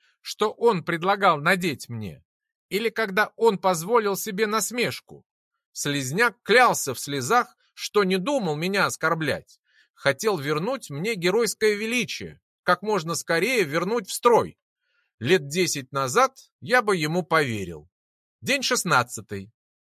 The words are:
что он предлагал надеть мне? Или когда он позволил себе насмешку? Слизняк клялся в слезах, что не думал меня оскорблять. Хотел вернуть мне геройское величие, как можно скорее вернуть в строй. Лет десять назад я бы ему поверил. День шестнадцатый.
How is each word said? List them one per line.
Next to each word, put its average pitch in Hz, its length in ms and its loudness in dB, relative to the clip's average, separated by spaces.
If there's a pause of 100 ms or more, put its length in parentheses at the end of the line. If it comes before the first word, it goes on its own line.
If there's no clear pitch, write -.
(220)
что - 280 -2
он 208 320 2
предлагал 175 560 2
надеть 170 500 0
мне? 107 360 -10 (440)
Или 220 200 -4
когда 208 480 -2
он 220 220 4
позволил 196 580 0
себе 214 300 -4
насмешку? 208 800 -4 (480)
Слизняк 143 720 -2
клялся 202 520 4
в - 40 -8
слезах, 143 560 -2 (200)
что - 280 0
не 190 140 2
думал 190 400 -2
меня 185 300 0
оскорблять. 147 720 -2 (360)
Хотел 180 400 0
вернуть 156 540 -4
мне 170 240 -4
геройское 208 600 2
величие, 208 640 -6 (240)
как 180 180 2
можно 180 320 -2
скорее 190 500 0
вернуть 180 440 -2
в - 40 -10
строй. 180 460 4 (600)
Лет 147 300 2
десять 151 440 -2
назад 143 440 0 (240)
я 240 220 2
бы 208 140 0
ему 160 260 0
поверил. 107 640 -2 (540)
День 254 200 0
шестнадцатый. 120 880 -2 (300)